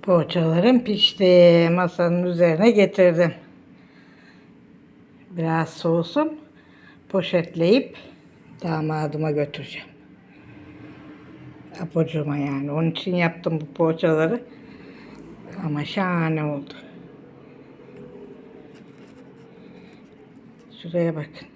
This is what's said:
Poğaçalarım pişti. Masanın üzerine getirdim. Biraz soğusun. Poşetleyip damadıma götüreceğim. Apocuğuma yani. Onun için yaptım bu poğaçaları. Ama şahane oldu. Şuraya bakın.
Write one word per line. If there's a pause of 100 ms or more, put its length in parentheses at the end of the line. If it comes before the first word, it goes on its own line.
Poğaçalarım
pişti.
Masanın
üzerine
getirdim. (2000)
Biraz
soğusun. (680)
Poşetleyip (680)
damadıma
götüreceğim. (1900)
Apocuğuma
yani.
Onun
için
yaptım
bu
poğaçaları. (1200)
Ama
şahane
oldu. (4000)
Şuraya
bakın.